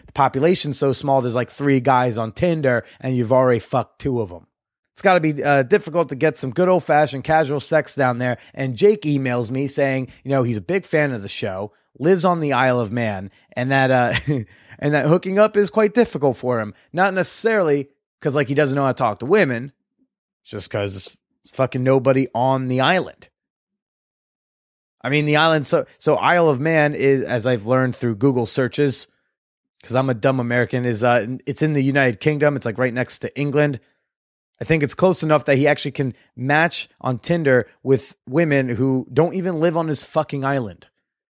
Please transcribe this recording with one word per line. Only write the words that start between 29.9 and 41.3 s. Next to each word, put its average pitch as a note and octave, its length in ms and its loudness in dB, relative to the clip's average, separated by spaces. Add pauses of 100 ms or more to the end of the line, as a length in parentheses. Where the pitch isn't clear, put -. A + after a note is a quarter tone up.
I'm C3+ 160 0
a B2+ 40 -2
dumb C3 260 0
American, B2 460 0
is, A2+ 180 -2
uh, A#2+ 240 2 (180)
it's - 160 -8
in D#3 120 0
the C#3+ 100 0
United C3+ 380 0
Kingdom. D3 340 0
It's, B2+ 100 -8
like, A2 120 -6
right B2+ 160 -2
next B2 260 -6
to - 180 -10
England. C#3+ 440 0 (760)
I - 60 -12
think D#3 200 0
it's C#3+ 120 -4
close F#3 260 2
enough D3+ 240 2
that C#3 120 2
he C#3 100 4
actually C#3+ 240 0
can C3 240 -4 (180)
match D3 540 -2 (140)
on B2+ 180 -4
Tinder C#3 480 2 (160)
with C3 320 0 (100)
women C#3 440 0
who B2+ 420 -2
don't D#3 220 2
even F3 260 -4
live D#3+ 160 2
on E3 140 -2
his D3 160 -6
fucking C#3+ 400 -4
island. B2+ 420 -4 (460)